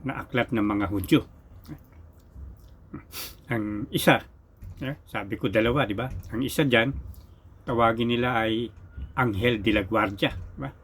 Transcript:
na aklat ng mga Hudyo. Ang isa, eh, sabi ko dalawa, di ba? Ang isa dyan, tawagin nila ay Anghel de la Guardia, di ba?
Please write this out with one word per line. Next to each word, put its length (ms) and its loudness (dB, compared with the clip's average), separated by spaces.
na 220 -6
aklat 260 0
ng 160 0
mga 240 0
Hudyo. 320 2
Ang 420 -4
isa, 320 4
eh, 240 -6
sabi 320 -6
ko 140 -2
dalawa, 340 4
di 80 -4
ba? 160 -4
Ang 80 -2
isa 240 0
dyan, 300 4
tawagin 420 4
nila 320 2
ay 300 -2
Anghel 420 2
de 140 2
la 100 2
Guardia, 480 0
di 260 -12
ba? 120 -8